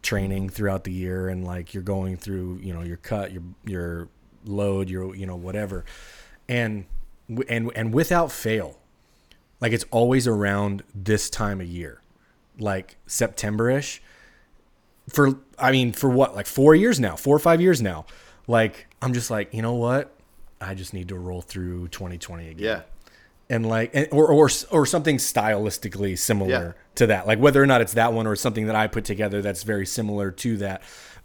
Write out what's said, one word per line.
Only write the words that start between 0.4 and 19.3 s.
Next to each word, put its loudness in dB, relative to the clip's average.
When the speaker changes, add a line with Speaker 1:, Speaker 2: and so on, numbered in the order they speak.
Speaker 1:
throughout -4
the -8
year. -4
And, -6
like, -10
you're -8
going -4
through, -8
you -10
know, -10
your -8
cut, -6
your, -12
your -6
load, -2
your, -6
you -10
know, -8
whatever. -8
And -2
w-, -6
and, -2
and -2
without 2
fail, -4
like, 0
it's 0
always 4
around 0
this 0
time -4
of -8
year, -12
like, -6
September-ish. -2
For, 2
I 4
mean, 2
for 0
what, 4
like, -6
four 8
years 4
now, 0
four 4
or 4
five 6
years 6
now, -4
like, 0
I'm 0
just -4
like, -4